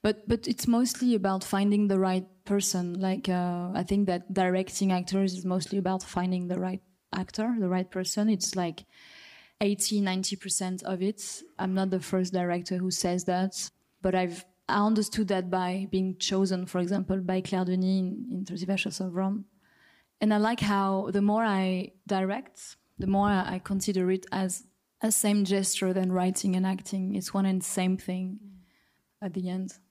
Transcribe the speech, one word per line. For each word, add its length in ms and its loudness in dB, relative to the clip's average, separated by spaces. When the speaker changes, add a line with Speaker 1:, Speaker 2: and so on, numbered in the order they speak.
Speaker 1:
But, 260 -2
but 180 0
it's 220 -2
mostly 460 4
about 280 2
finding 460 2
the 100 4
right 280 2
person. 560 0
Like, 280 0
uh, 460 0
I 140 0
think 180 4
that 280 -2
directing 580 2
actors 400 2
is 140 -6
mostly 320 -2
about 240 0
finding 440 -2
the 140 -2
right 220 -4
actor, 460 -2
the 120 2
right 200 0
person. 380 0
It's 260 0
like 300 -4
eighty, 400 2
ninety 340 -2
percent 460 -4
of 200 -4
it. 400 -4
I'm 140 -2
not 160 2
the 120 0
first 340 -2
director 420 -2
who 140 -2
says 340 0
that, 460 0
but 120 2
I've, 300 -2
I 180 2
understood 420 2
that 220 0
by 400 -2
being 280 0
chosen, 480 0
for 140 -2
example, 360 0
by 240 0
Claire 240 -2
Denis 340 2
in, 320 -2
in 140 -4
Thirty 220 -8
Versions 340 -2
of 140 -4
Rome. 320 -2
And 140 4
I 20 4
like 240 2
how 500 2
the 120 2
more 240 4
I 460 0
direct, 680 -4
the 80 -4
more 220 4
I, 260 2
I 40 -4
consider 520 0
it 200 0
as 340 -2
a 80 2
same 340 4
gesture 480 0
than 200 0
writing 440 2
and 100 2
acting. 480 -4
It's 200 -4
one 120 2
and 160 2
same 340 0
thing 440 -6
Speaker 2:
Mm. 840 -18
Speaker 1:
at 80 -8
the 140 -4
end 300 -6